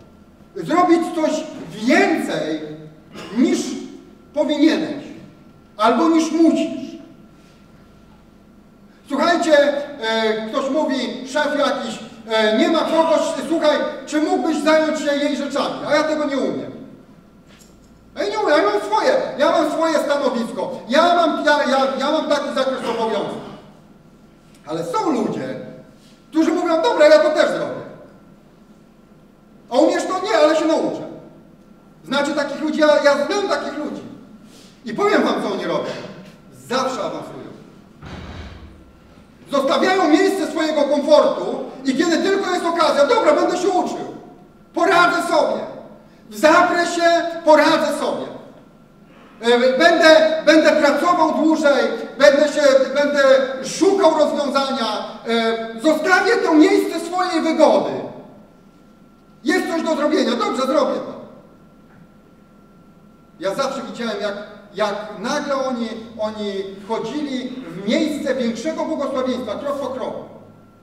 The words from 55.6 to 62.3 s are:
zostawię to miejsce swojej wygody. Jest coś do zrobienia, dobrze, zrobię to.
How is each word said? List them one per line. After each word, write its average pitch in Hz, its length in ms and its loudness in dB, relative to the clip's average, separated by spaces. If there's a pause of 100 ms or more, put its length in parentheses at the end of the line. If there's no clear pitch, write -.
zostawię 359 560 2
to 330 180 0
miejsce 349 460 4
swojej 359 420 -2
wygody. 285 480 2 (1500)
Jest 370 240 0
coś 330 140 -4
do 330 140 -2
zrobienia, 294 340 0
dobrze, 247 320 -2
zrobię 277 320 0
to. - 240 -10 (2250)